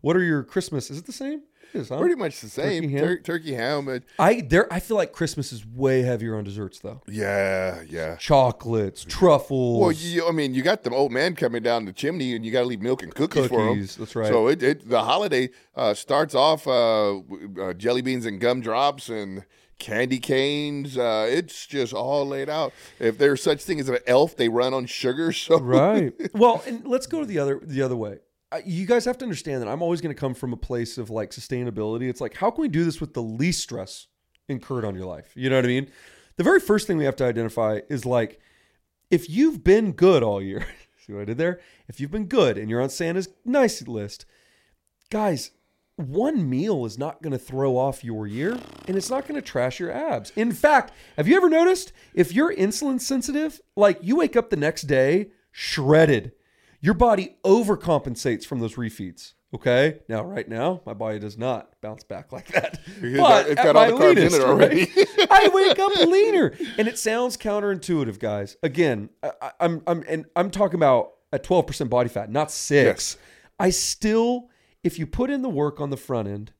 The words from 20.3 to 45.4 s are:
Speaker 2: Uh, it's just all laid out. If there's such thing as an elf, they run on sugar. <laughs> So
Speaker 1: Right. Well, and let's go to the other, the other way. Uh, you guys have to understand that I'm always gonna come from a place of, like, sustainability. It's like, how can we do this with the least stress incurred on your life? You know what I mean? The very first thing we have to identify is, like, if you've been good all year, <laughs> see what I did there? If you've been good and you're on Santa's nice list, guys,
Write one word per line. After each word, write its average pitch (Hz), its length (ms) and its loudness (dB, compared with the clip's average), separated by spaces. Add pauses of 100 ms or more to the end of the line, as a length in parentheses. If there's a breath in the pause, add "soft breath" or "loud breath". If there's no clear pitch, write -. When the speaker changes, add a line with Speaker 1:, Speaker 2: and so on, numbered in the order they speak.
Speaker 2:
Uh, 110 320 0
it's 160 380 -4
just 127 260 -4
all 135 340 -4
laid 139 220 -6
out. 151 240 -4 (260 loud breath)
If 113 200 0
there's 143 240 2
such 151 200 0
thing 165 180 -6
as 135 100 -6
an 123 160 0
elf, 135 300 4
they 120 120 2
run 120 240 0
on 127 140 -4
sugar. 139 460 -2
<laughs> - 0 -
So - 260 2
Speaker 1:
Right. 147 560 4 (180)
Well, 226 340 4
and 233 200 -10
let's 262 200 0
go 330 140 -4
to 294 60 -4
the 202 140 -4
other, 139 220 -2
the 135 200 -4
other 127 140 -2
way. 104 240 -8 (320)
Uh, 160 120 -8
you 180 220 -6
guys 233 180 2
have 247 140 -4
to 262 80 -10
understand 143 340 -6
that 110 80 -6
I'm 139 140 -6
always 170 180 -2
gonna 156 140 -6
come 131 180 -6
from 123 220 -8
a - 20 -12
place 120 400 -6
of, 110 140 -10
like, 107 200 -6
sustainability. 117 800 -6
It's 123 140 -8
like, - 140 -8
how 202 140 0
can 269 120 -6
we 294 60 -2
do 165 160 0
this 165 180 -4
with 147 100 -12
the 127 100 -6
least 117 380 -4
stress - 460 -12 (420)
incurred 123 380 -6
on 98 80 -4
your 92 100 -8
life? 85 300 -14
You 127 160 -2
know 131 60 4
what 127 100 4
I - 20 2
mean? 131 220 -2 (460 soft breath)
The 170 80 0
very 359 160 6
first 208 260 2
thing 175 100 0
we 151 80 0
have 135 120 0
to 139 80 0
identify 113 560 0 (100)
is, 127 160 -6
like, 120 340 0 (720)
if 165 180 0
you've 247 340 0
been 202 300 4
good 175 300 4
all 101 180 0
year, 98 240 -6 (200 loud breath)
<laughs> - 220 -20
see 104 60 -14
what 101 100 -10
I - 40 -8
did 113 120 -6
there? 175 220 -2 (260 soft breath)
If - 140 -16
you've 147 120 -8
been 214 140 -6
good 170 300 2
and 107 140 -6
you're 117 100 0
on 135 80 -2
Santa's 175 400 -4 (160)
nice 254 420 0
list, 104 380 -10 (840)
guys, 208 400 -2 (460)